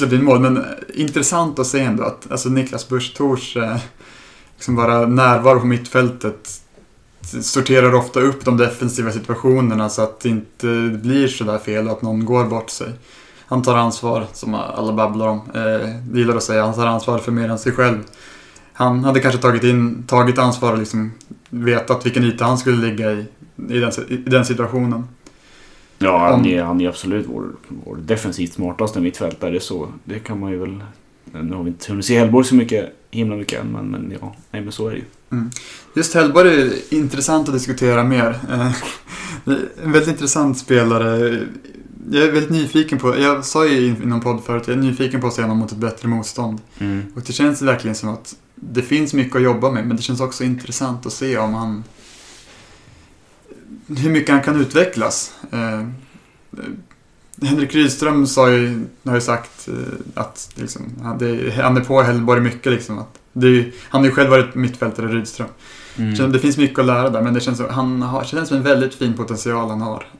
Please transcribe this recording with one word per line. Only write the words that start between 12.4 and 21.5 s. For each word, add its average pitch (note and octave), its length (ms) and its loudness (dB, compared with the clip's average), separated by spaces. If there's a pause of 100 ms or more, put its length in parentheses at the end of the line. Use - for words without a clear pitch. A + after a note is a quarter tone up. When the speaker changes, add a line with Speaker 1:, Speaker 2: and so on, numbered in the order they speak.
Speaker 1:
bort A2+ 260 -4
sig. - 180 -10 (580)
Han B2+ 160 -2
tar B2 140 2
ansvar, A2+ 560 0
som A2 220 -8
alla A2 380 -4
babblar A2 360 0
om. G#2+ 120 -2 (140)
Eh, A2 340 -2 (220)
det A#2+ 80 -2
gillar A#2 180 2
att A2+ 60 -2
säga, A2 220 0
han A2 100 0
tar A#2 120 0
ansvar A#2 320 0
för A#2+ 140 -4
mer A#2 160 0
än A2+ 100 -2
sig B2 140 -2
själv. B2 260 2 (760)
Han B2+ 320 2
hade C3+ 160 4
kanske B2+ 200 2
tagit A#2+ 240 4
in, A#2+ 420 2
tagit B2 320 4
ansvar C3 340 2
och A2 60 0
liksom A2 340 -4 (380)